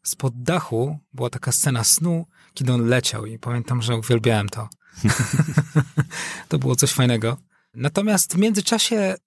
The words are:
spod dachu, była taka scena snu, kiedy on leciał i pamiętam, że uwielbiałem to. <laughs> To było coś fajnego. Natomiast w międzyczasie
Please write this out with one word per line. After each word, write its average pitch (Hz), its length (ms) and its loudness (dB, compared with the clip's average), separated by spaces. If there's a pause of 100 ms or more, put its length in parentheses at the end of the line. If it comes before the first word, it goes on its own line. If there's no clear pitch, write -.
spod - 300 -4 (100)
dachu, 147 560 -2 (140)
była 123 160 -4
taka - 220 -6
scena 120 320 0
snu, 165 420 2 (280)
kiedy 127 200 0
on 120 140 2
leciał 117 380 0
i 113 140 -12
pamiętam, 120 420 -4
że 117 160 -2
uwielbiałem 110 520 2
to. 110 200 -10 (340)
<laughs> 107 80 4 (1400)
To 156 120 -2
było 131 160 0
coś 135 160 2
fajnego. 120 460 2 (360)
Natomiast 196 600 0
w - 20 4
międzyczasie 208 800 2 (120)